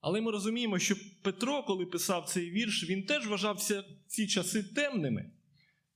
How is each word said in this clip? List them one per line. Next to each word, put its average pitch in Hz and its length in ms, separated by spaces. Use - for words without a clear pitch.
Але 185 140
ми 226 100
розуміємо, 214 480
що 190 180
Петро, 240 400
коли 190 240
писав 175 420
цей 175 220
вірш, 202 380
він 190 140
теж 269 240
вважав 208 340
ці, 196 220
ці 214 200
часи 190 360
темними, 185 680